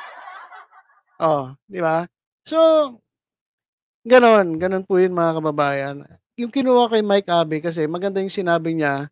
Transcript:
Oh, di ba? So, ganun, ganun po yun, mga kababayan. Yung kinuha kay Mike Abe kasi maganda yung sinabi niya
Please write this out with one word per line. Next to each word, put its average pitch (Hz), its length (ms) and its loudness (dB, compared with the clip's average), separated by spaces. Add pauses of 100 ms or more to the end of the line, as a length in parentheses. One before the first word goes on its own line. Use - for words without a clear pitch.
(1200)
Oh, 143 320 -2 (160)
di 185 160 -8
ba? 165 240 -2 (400)
So, 311 80 -4 (1500)
ganun, 220 480 6
ganun 190 320 -4
po 190 80 0
yun, 185 160 2
mga 165 240 0
kababayan. 143 600 -2 (440)
Yung 240 80 -6
kinuha 247 400 2
kay 220 160 0
Mike 202 240 0
Abe 160 320 0
kasi 165 240 -4
maganda 190 400 -4
yung 190 80 -8
sinabi 170 400 -2
niya 143 400 -2